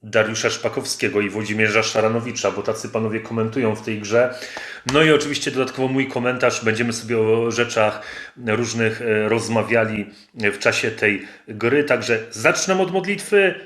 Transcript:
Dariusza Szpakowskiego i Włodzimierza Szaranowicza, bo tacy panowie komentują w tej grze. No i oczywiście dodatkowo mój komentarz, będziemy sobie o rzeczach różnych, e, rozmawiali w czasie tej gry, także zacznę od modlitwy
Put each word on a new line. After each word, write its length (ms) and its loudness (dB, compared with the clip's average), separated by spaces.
Dariusza 480 0
Szpakowskiego 680 -2
i 100 0
Włodzimierza 520 2
Szaranowicza, 680 0
bo 120 -6
tacy 260 -4
panowie 320 -2
komentują 540 -2
w 100 -12
tej 160 -6
grze. 340 2
No 100 6
i 80 6
oczywiście 400 2
dodatkowo 380 -2
mój 200 0
komentarz, 560 0
będziemy 280 0
sobie 260 -2
o 320 2
rzeczach 520 0
różnych, 560 0
e, 260 2
rozmawiali 800 2
w 240 -2
czasie 320 0
tej 360 0
gry, 360 2
także 340 0
zacznę 500 0
od 120 0
modlitwy 600 2